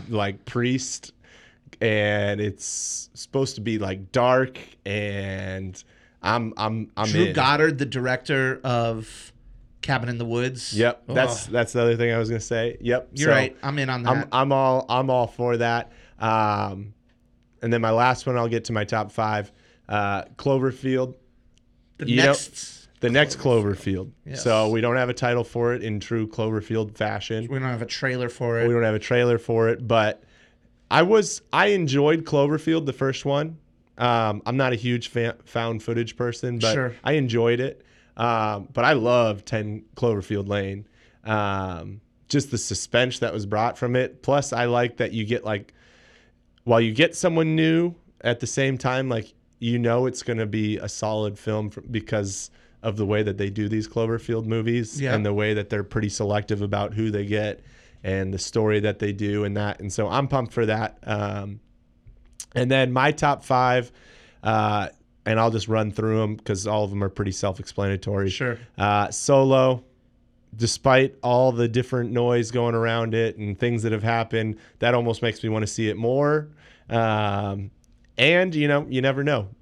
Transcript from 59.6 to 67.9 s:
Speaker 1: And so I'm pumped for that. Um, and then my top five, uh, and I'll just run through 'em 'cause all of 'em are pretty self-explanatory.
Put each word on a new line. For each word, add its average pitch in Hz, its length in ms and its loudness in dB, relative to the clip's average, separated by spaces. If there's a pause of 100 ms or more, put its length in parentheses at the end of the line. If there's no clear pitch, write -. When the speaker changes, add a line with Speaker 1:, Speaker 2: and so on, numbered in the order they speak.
Speaker 1:
And 98 120 -8
so 104 160 -2
I'm 131 200 0
pumped 131 240 -2
for 113 140 0
that. 107 380 -2
Um, 101 560 -6 (920)
and 127 160 0
then 131 220 2
my 131 200 2
top 147 320 0
five, 127 460 2 (520)
uh, 107 460 0 (380)
and 113 120 2
I'll 113 120 4
just 110 180 -2
run 110 240 0
through 110 300 0
'em 107 160 -2
'cause 101 280 -4
all 107 180 0
of 98 80 -6
'em 101 120 -2
are 98 60 0
pretty 98 220 -4
self-explanatory. 98 960 -2